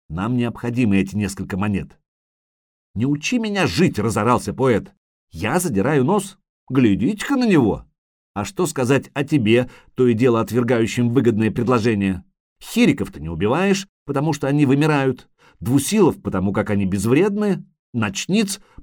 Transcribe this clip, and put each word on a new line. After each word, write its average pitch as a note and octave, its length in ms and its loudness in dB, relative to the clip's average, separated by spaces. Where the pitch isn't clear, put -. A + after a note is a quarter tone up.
Нам G2 260 -4
необходимы A#2+ 640 0
эти F#2+ 180 0
несколько G2 400 -6
монет». G2 420 -4
«Не G#2+ 100 -2
учи D3 340 -2
меня G3+ 280 0
жить», — A#2 320 0
разорался G#2+ 540 0
поэт. A#2+ 400 -2
«Я G#2+ 280 -2
задираю D3+ 440 0
нос? G3 340 -2
Глядите-ка C3 680 0
на B3 100 0
него! C3 380 2
А G2+ 100 -6
что - 220 -4
сказать C3+ 480 0
о C#3+ 100 -2
тебе, B2 460 2
то B2+ 100 2
и A#2+ 80 4
дело A#2 280 2
отвергающем A#2 680 0
выгодное A2+ 420 2
предложение? G#2 760 0
Хириков G3 500 0
ты - 100 -14
не D#2+ 80 -8
убиваешь, D#3 580 0
потому D3 280 -2
что C#3+ 140 -6
они D3 180 2
вымирают, C#3 640 0
двусилов, C#3 600 2
потому F#2+ 300 -2
как G2+ 200 -2
они G2+ 140 0
безвредны, D#3+ 800 0
ночниц, E3+ 640 -2